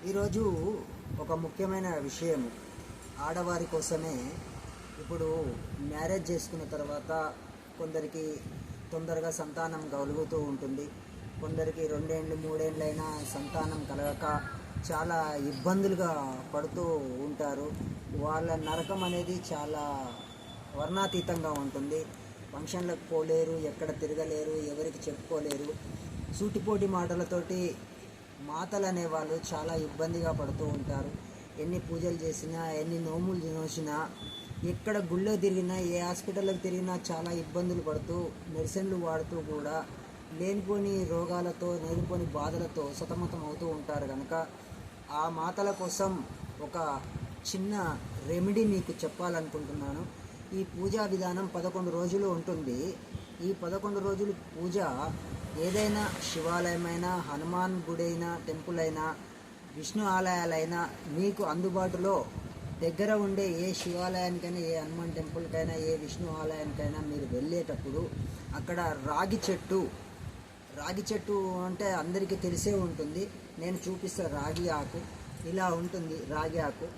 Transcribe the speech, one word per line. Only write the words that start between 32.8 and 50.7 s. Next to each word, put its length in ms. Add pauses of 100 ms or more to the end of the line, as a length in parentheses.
నోములు 400
నోసినా, 640 (540)
ఎక్కడ 340
గుళ్ళో 380
తిరిగినా, 420
ఏ 220
హాస్పిటల్కి 580
తిరిగినా 420 (120)
చాలా 200
ఇబ్బందులు 500
పడుతూ, 440 (240)
మెడిసిన్లు 460
వాడుతూ 460
కూడా 440 (480)
లేనిపోని 720
రోగాలతో, 800
లేనిపోని 420
బాధలతో 720
సతమతం 480
అవుతూ 220
ఉంటారు 400
కనుక 400 (640)
ఆ 180
మాతల 420
కోసం 520 (380)
ఒక 380 (560)
చిన్న 440 (280)
రెమెడీ 380
మీకు 280 (100)
చెప్పాలనుకుంటున్నాను. 1160 (340)
ఈ 80
పూజా 420